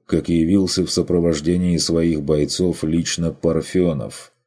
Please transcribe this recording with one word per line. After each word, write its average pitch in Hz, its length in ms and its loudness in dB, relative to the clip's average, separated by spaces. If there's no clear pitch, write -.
как - 220 0
явился 87 580 2
в 80 60 -6
сопровождении 85 840 0
своих 82 440 0
бойцов 76 640 0
лично 82 480 -2
Парфенов, 80 1040 -2